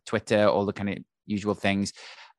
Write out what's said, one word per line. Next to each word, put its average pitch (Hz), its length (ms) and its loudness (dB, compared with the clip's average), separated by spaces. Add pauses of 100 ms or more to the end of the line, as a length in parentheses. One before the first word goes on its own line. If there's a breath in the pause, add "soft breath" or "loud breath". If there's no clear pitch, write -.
Twitter, 104 420 2
all 98 180 4
the 101 80 -2
kind 101 160 -4
of 90 80 -6 (300)
usual 104 260 -2
things. 98 400 0 (460 soft breath)